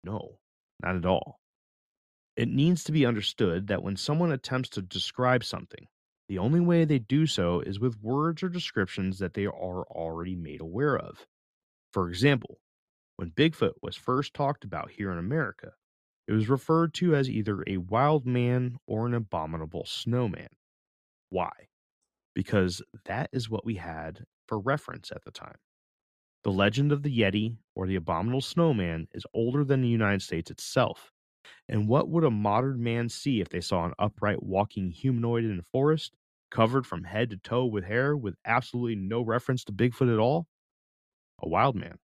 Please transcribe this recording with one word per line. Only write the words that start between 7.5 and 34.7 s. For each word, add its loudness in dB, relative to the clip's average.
is -6
with -2
words -2
or -4
descriptions -2
that -4
they 0
are -4
already -6
made -10
aware 0
of. -10
For 2
example, 2
when -8
Bigfoot 2
was -10
first -2
talked -2
about -8
here -6
in -4
America, -4
it -2
was 2
referred 2
to 4
as 2
either -2
a -2
wild 2
man 0
or -2
an -2
abominable -4
snowman. -2
Why? -2
Because 2
that -4
is -4
what -4
we -4
had -10
for -2
reference -4
at -14
the -18
time. -18
The 0
legend 4
of 0
the -2
Yeti 2
or -4
the 0
abominable 0
snowman 0
is -10
older 2
than 4
the 4
United 4
States -4
itself. -2
And 2
what 4
would 2
a 6
modern 0
man 0
see -2
if -2
they -4
saw 0
an -2
upright 0
walking -2